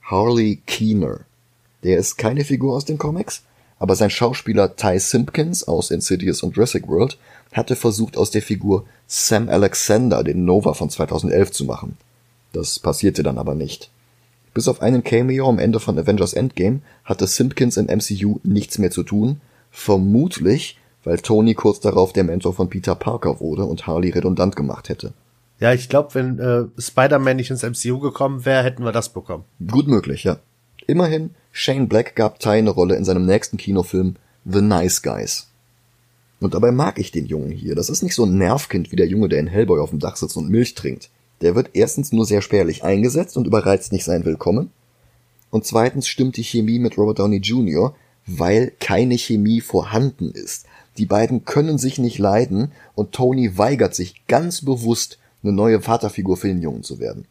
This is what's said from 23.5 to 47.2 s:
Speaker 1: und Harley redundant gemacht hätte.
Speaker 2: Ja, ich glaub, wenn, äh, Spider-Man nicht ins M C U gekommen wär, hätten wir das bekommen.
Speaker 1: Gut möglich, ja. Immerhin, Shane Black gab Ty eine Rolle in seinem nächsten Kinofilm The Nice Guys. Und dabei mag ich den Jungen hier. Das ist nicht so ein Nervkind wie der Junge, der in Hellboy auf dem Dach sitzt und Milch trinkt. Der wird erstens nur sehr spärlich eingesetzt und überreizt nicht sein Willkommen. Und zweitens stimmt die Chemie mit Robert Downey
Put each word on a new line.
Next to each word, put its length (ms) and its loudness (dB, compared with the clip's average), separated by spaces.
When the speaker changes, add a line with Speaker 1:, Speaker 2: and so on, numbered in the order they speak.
Speaker 1:
und 220 -6
Harley 240 0
redundant 460 0
gemacht 320 -6
hätte. 240 -8
Speaker 2:
Ja, 120 2
ich 160 -2
glaub, 260 0
wenn, 240 -2
äh, 260 0
Spider-Man 580 2
nicht 140 -4
ins 120 -6
M 120 -6
C 180 -4
U 80 -2
gekommen 440 -2
wär, 180 2
hätten 220 -4
wir 80 -2
das 180 -2
bekommen. 340 -12
Speaker 1:
Gut 160 2
möglich, 380 0
ja. 140 0
Immerhin, 440 0
Shane 360 -2
Black 260 0
gab 240 0
Ty 120 0
eine 200 4
Rolle 260 2
in 80 -2
seinem 220 2
nächsten 300 0
Kinofilm 600 0
The 160 0
Nice 420 2
Guys. 460 -6
Und 140 0
dabei 160 4
mag 280 0
ich 120 -4
den 160 -4
Jungen 240 -6
hier. 240 -6
Das 140 -2
ist 140 -4
nicht 120 -4
so 120 2
ein 100 2
Nervkind 560 0
wie 40 -4
der 120 4
Junge, 220 2
der 100 2
in 60 -2
Hellboy 340 2
auf 100 -2
dem 80 -4
Dach 180 -6
sitzt 200 -6
und 140 -4
Milch 240 2
trinkt. 340 -8
Der 140 4
wird 180 0
erstens 400 0
nur 140 2
sehr 160 2
spärlich 420 0
eingesetzt 520 0
und 100 0
überreizt 460 2
nicht 120 -2
sein 220 -2
Willkommen. 440 0
Und 140 -2
zweitens 440 0
stimmt 280 -2
die 80 -6
Chemie 340 0
mit 200 -2
Robert 200 2
Downey 240 2